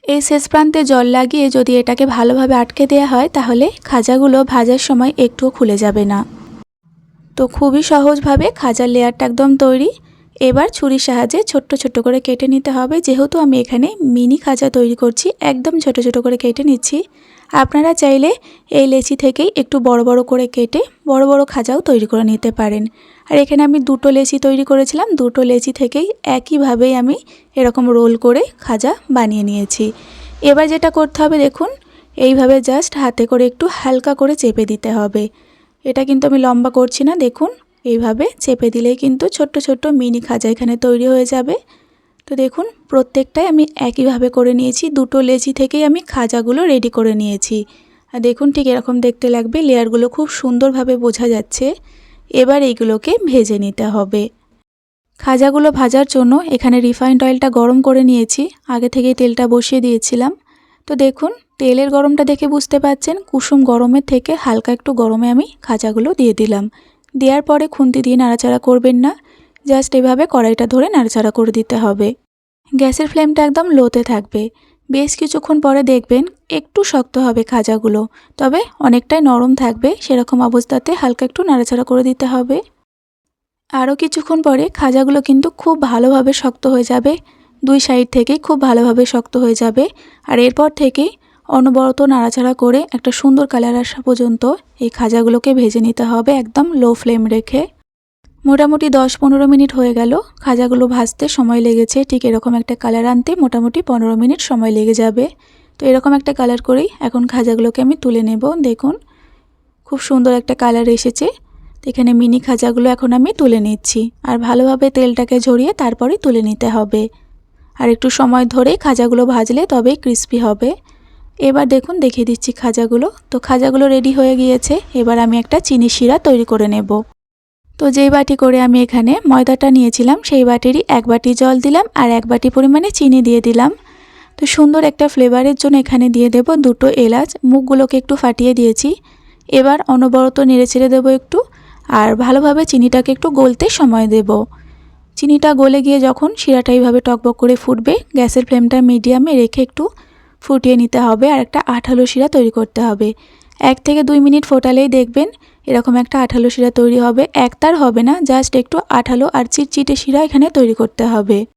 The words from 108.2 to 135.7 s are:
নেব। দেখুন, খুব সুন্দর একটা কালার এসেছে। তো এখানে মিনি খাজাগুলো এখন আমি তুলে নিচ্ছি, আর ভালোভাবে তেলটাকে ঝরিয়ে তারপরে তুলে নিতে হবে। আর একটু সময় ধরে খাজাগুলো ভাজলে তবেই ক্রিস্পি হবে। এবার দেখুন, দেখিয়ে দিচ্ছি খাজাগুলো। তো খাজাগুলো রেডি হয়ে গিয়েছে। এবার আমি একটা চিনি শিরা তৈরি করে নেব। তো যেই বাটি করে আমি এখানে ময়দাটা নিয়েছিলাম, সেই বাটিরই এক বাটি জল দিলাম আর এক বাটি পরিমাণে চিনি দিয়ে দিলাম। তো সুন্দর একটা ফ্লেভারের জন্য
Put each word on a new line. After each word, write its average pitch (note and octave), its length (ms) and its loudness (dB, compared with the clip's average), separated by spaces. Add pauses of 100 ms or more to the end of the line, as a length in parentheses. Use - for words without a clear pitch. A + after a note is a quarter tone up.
নেব। A3 140 -4 (240)
দেখুন, C4 280 -4 (920)
খুব C4+ 200 -8
সুন্দর B3+ 320 2
একটা B3 220 -6
কালার A#3 260 0 (100)
এসেছে। B3+ 300 -4 (520)
তো - 120 -18
এখানে B3 280 0
মিনি A#3+ 280 2
খাজাগুলো A#3+ 480 0
এখন C4 220 -2
আমি C4+ 120 2 (100)
তুলে A#3+ 280 2
নিচ্ছি, G#3+ 340 -4 (220)
আর A#3+ 120 -4 (120)
ভালোভাবে B3+ 400 2 (100)
তেলটাকে B3 380 0 (100)
ঝরিয়ে B3+ 260 2 (100)
তারপরে B3 320 -2 (100)
তুলে A#3 260 0
নিতে G#3+ 260 -4
হবে। G#3+ 260 -2 (720)
আর B3 180 -2
একটু A#3 160 -2
সময় B3+ 440 0
ধরে B3+ 180 2 (120)
খাজাগুলো B3 400 0 (100)
ভাজলে A#3 280 0 (120)
তবেই B3+ 300 2
ক্রিস্পি A#3+ 420 -4
হবে। G#3 240 -2 (720)
এবার C#4 340 2
দেখুন, C4+ 300 -2
দেখিয়ে A#3+ 260 0
দিচ্ছি A#3+ 220 -4 (100)
খাজাগুলো। A#3+ 460 -2 (240)
তো B3+ 80 -4
খাজাগুলো C4 540 0
রেডি C4 260 0
হয়ে C4 220 4
গিয়েছে। B3+ 320 0 (260)
এবার A#3 260 0
আমি A3+ 180 0
একটা D4 140 -2 (100)
চিনি A#3+ 280 2
শিরা B3+ 220 2 (100)
তৈরি A#3+ 240 4
করে G#3+ 240 0
নেব। G#3 160 -4 (880)
তো D4+ 60 -2 (100)
যেই C#4 200 4
বাটি C#4 280 0
করে B3+ 140 4 (100)
আমি B3 180 4
এখানে A#3+ 280 0 (180)
ময়দাটা C4 440 2
নিয়েছিলাম, B3 480 2
সেই C4+ 260 2
বাটিরই B3 320 0 (160)
এক A3+ 140 -2
বাটি A#3 200 0 (100)
জল C4 140 2 (100)
দিলাম D#4+ 200 2 (100)
আর B3 220 4
এক A3 140 -2
বাটি A#3+ 240 0
পরিমাণে C#4+ 420 2
চিনি C4 300 4
দিয়ে A#3 200 2
দিলাম। B3 240 2 (640)
তো - 60 -4 (120)
সুন্দর D4+ 340 4
একটা D4 240 -2
ফ্লেভারের B3+ 480 2
জন্য C#4+ 220 2